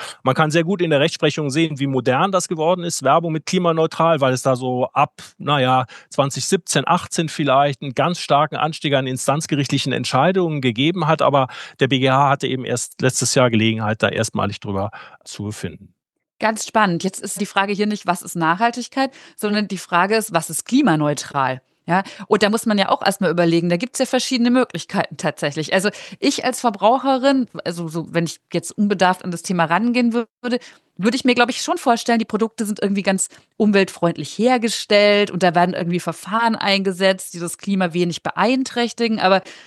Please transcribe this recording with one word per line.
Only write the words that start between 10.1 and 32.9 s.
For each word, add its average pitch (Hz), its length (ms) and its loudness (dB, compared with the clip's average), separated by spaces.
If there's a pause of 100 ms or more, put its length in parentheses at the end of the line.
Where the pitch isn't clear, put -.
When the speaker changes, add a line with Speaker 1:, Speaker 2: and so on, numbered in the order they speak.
Speaker 1:
gegeben 139 480 0
hat. 156 140 2
Aber 135 260 4 (320)
der 135 80 2
B 131 120 0
G 131 120 2
H 135 180 4
hatte 139 180 -2
eben 127 180 -6
erst - 360 -6
letztes - 340 0
Jahr 127 140 4
Gelegenheit, 110 540 0
da 101 60 2
erstmalig 101 500 -4
drüber 101 320 -6 (320)
zu - 220 -12
befinden. 101 480 -12 (460)
Speaker 2:
Ganz 220 280 -2
spannend. 180 360 0
Jetzt - 180 -4
ist - 180 -10
die 202 60 -2
Frage 196 280 -2
hier 208 140 0
nicht, 208 200 -4
was - 140 -2
ist - 140 -12
Nachhaltigkeit, 233 760 0 (240)
sondern 208 320 -2
die 190 100 -6
Frage 185 380 0
ist, 214 180 -2
was 165 160 0
ist - 160 -8
klimaneutral? 147 960 0 (260)
Ja, 175 140 2 (240)
und 214 160 2
da 208 80 4
muss 220 160 -2
man 208 140 2
ja 190 100 0
auch - 160 0
erstmal 185 240 0
überlegen, 170 400 2
da 175 80 2
gibt's - 220 -6
ja 262 80 0
verschiedene 247 420 0
Möglichkeiten 233 680 -2
tatsächlich. 151 540 -4
Also 190 200 2 (260)
ich - 260 -2
als 247 160 -4
Verbraucherin, 262 880 2 (160)
also 170 240 -6
so, 165 240 -6
wenn 170 140 2
ich - 140 -8 (120)
jetzt - 200 -4
unbedarft 190 520 2
an 185 60 -8
das 170 140 -8
Thema 175 220 0
rangehen 233 460 2
würde, 233 460 -4 (400)
würde 220 180 0
ich 262 100 -4
mir, 247 100 4
glaub 240 160 4
ich, - 100 -6
schon 339 160 -2
vorstellen, 233 400 2
die 220 80 0
Produkte 214 400 -2
sind 208 160 -4
irgendwie 196 220 0